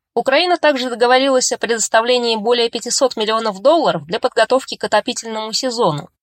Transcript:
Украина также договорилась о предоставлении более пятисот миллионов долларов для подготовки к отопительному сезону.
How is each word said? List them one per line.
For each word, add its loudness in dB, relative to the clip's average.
Украина 2
также 0
договорилась 2
о -4
предоставлении 0
более 0
пятисот -2
миллионов -2
долларов 2
для -6
подготовки 0
к -8
отопительному -2
сезону. -2